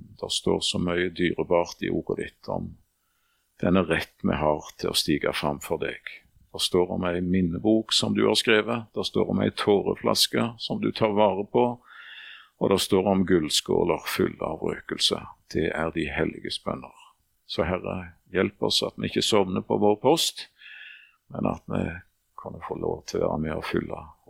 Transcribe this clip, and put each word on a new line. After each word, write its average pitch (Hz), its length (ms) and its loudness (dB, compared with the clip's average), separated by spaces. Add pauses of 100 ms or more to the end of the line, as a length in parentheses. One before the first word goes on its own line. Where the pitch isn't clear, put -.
(200)
det 95 140 -8
står 90 280 0
så - 200 -2
mye 90 280 0
dyrebart 85 720 0
i 90 80 -2
ordet - 300 -2
ditt - 320 -10
om 85 200 -6 (880)
denne 90 240 4
rett 78 400 -2
vi 95 160 0
har 76 280 0 (120)
til 82 140 -4
å - 60 0
stige - 360 0
fram 73 280 -2
for 78 200 -4
deg. - 160 -6 (560)
Det - 80 -10
står 90 320 2
om 92 100 -2
ei 87 160 0
minnebok 92 720 2
som 107 220 0
du 104 140 2
har 107 100 2
skrevet, 110 560 2
det 113 100 -4
står 95 260 0
om 98 120 2
ei 104 80 4
tåreflaske - 960 2 (180)
som - 180 -4
du - 140 0
tar 110 240 2
vare 101 320 4
på, 123 140 4 (960)
og 110 140 2
det 95 100 6
står 95 280 2
om 95 160 4
gullskåler 85 840 2
fulle - 380 -2
av 80 160 -6
røkelse. - 560 -2 (340)
Det 80 220 0
er 80 200 -2
de 80 160 -2
helliges - 540 -4
bønner. - 300 -8 (520)
Så - 200 -2
Herre, 92 480 -4 (180)
hjelp 95 300 0
oss 104 240 2
at 98 120 -8
vi 104 120 -2
ikke 107 160 0
sovner 101 400 2
på 110 160 0
vår 104 200 4
post, - 440 2 (880)
men - 160 -2
at - 200 -8
vi 95 120 -2 (560)
kan - 260 -12
få - 140 -8
lov 85 320 -4
til 90 120 -2
å - 100 0
være 76 120 -2
med 78 140 -4
og 85 80 -8
fylle - 360 -4 (280)